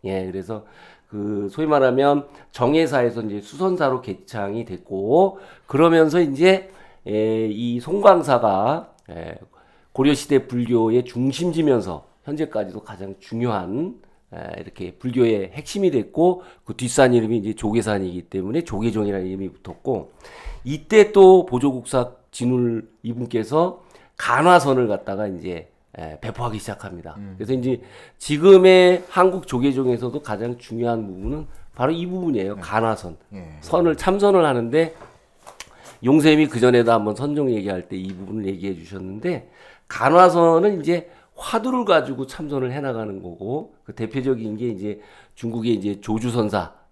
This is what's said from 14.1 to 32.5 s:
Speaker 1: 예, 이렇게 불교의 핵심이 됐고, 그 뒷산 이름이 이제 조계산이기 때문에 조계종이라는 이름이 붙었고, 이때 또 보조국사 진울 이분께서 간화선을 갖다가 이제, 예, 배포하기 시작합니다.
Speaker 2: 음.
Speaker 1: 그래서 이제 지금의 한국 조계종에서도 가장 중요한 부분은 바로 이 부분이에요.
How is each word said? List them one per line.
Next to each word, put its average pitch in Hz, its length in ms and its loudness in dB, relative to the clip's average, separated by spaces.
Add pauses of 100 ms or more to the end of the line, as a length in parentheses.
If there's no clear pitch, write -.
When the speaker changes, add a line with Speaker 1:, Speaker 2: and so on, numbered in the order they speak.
Speaker 1:
예, - 280 -14
이렇게 90 320 -14
불교의 113 580 0
핵심이 185 380 -2
됐고, 143 520 0 (220)
그 - 100 -12
뒷산 127 380 2
이름이 113 260 2
이제 104 160 -4
조계산이기 104 680 -4
때문에 98 420 -6
조계종이라는 104 640 -4
이름이 95 240 -8
붙었고, - 640 -8 (520)
이때 202 480 4
또 185 320 10
보조국사 123 680 -2 (180)
진울 120 580 -2 (140)
이분께서 120 800 -4 (340)
간화선을 135 720 4
갖다가 98 380 -4
이제, 87 420 -10 (300)
예, 78 240 -14
배포하기 113 360 -8
시작합니다. 90 600 -14
Speaker 2:
음. 98 180 -16
Speaker 1:
그래서 110 160 -6
이제 127 300 -4 (340)
지금의 185 960 6
한국 185 360 0
조계종에서도 127 760 -2
가장 113 340 -8
중요한 117 500 -6
부분은 107 400 -10 (280)
바로 135 180 -2
이 170 140 -6
부분이에요. 147 480 -4